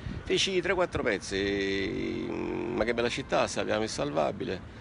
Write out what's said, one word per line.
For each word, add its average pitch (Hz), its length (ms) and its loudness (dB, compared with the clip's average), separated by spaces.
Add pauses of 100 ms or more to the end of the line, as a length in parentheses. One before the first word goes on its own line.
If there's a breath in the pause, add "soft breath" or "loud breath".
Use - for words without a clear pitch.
(240 loud breath)
Feci 190 380 2
tre, 180 120 0
quattro 170 300 0
pezzi, 98 1300 0
mm, 90 460 -2
Ma 107 80 2
che 117 100 2
bella 117 160 2
città, 135 380 2
Salviamo 104 360 0
il 110 60 0
salvabile, 123 720 -2 (200 loud breath)